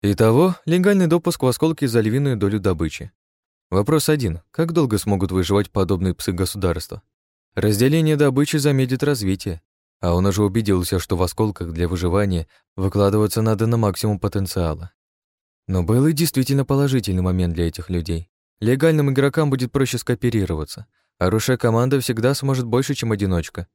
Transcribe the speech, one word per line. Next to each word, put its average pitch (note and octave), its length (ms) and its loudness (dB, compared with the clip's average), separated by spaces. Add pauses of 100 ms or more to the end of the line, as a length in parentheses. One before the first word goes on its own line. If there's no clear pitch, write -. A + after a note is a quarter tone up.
Итого, A2+ 540 4 (100)
легальный F3+ 420 2
допуск E3 360 0
в C3 40 2
осколки D3+ 380 0
за A#2 160 2
львиную B2 360 0
долю G2+ 220 0
добычи. F2 520 -4 (580)
Вопрос G#2 400 0
один. A#2 320 0 (100)
Как E3 200 -4
долго C#3 260 0
смогут F#2+ 340 -2
выживать F#2+ 400 0
подобные F#2 420 0
псы - 180 -4
государства? F2+ 680 -4 (540)
Разделение C#3 600 2
добычи C#3+ 420 2
замедлит C3 460 0
развитие, G2+ 580 -2 (400)
а F2 120 0
он F2+ 120 2
уже G2 180 2
убедился, G2 560 0
что - 160 -4
в F2 80 0
осколках F2+ 500 -4
для E2+ 140 -2
выживания F2+ 600 0 (280)
выкладываться G2+ 640 2
надо A2 260 0
на A#2 100 2
максимум G#2 420 0
потенциала. F2+ 720 -4 (760)
Но F#2 140 0
был A2+ 240 2
и D#3+ 80 4
действительно C#3 500 0
положительный C3 600 0
момент F2+ 320 0
для E2+ 120 0
этих E2 220 -8
людей. E2+ 400 -4 (300)
Легальным C#3+ 500 2
игрокам C#3 400 0
будет B2+ 220 -2
проще C3 260 0
скооперироваться. G#2 880 -2 (340)
Хорошая A2 380 2
команда B2 420 2
всегда B2 360 0
сможет C3 300 -2
больше, B2+ 280 -2
чем A#2 180 -4
одиночка. F#2 640 -2